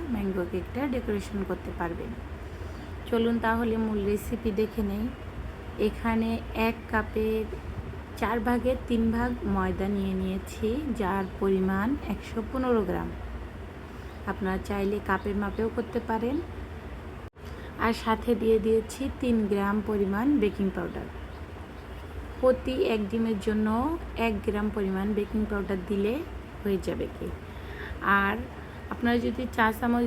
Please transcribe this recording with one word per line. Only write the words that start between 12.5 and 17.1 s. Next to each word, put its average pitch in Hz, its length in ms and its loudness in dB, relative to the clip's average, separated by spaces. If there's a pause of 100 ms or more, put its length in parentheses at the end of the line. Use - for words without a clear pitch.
পনেরো 247 320 2
গ্রাম। 175 280 -2 (1160)
আপনারা 190 300 -2
চাইলে 202 480 0
কাপের 190 300 0
মাপেও 208 400 0
করতে 240 320 -2
পারেন। 226 280 0 (1400)